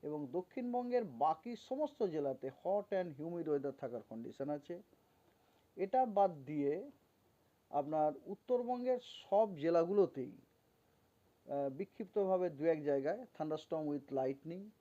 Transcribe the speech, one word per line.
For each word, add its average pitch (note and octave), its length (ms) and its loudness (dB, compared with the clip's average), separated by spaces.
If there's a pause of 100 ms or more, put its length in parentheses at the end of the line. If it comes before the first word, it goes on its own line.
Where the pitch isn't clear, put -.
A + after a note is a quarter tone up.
এবং D3 240 -4
দক্ষিণবঙ্গের B3 720 -2
বাকি D#3+ 520 0 (140)
সমস্ত D4 340 0
জেলাতে C#3+ 480 0 (100)
hot G3 260 0 (120)
and F3+ 180 -4
humid E3 340 -6
weather C#3 300 0
থাকার A#2+ 280 -8
কন্ডিশন A#2 400 -8
আছে। D3 320 -8 (960)
এটা B3+ 300 4 (120)
বাদ G3 140 6 (180)
দিয়ে D#3 420 0 (760)
আপনার D3+ 440 2 (120)
উত্তরবঙ্গের B3 760 -2
সব G3+ 560 2
জেলাগুলোতেই, E3+ 760 2
আহ, - 1300 -10
বিক্ষিপ্তভাবে F#3 800 0
দু D3 160 -4
এক D#3+ 180 4
জায়গায় D3 420 0 (100)
thunderstorm D#3 560 -4
with C#3 160 -4 (120)
lightning C#3 440 -4 (180)